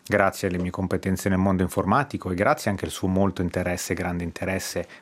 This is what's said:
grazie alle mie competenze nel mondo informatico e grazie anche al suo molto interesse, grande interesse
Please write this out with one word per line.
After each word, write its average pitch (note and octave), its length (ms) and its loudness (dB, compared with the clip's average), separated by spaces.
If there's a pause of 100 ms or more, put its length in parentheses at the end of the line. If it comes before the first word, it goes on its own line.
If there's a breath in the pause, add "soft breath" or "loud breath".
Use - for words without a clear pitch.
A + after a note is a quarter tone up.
grazie G2 400 2
alle F2+ 120 0
mie F2+ 120 -2
competenze F#2+ 600 -2
nel F#2 80 4
mondo F#2+ 240 2
informatico F#2+ 680 0
e F#2 40 0
grazie G#2+ 360 4
anche F#2+ 140 -2
al E2+ 60 -4
suo - 180 -4
molto F#2+ 320 2
interesse, F2+ 540 -2
grande F2 300 -4
interesse F#2 600 -6 (160 loud breath)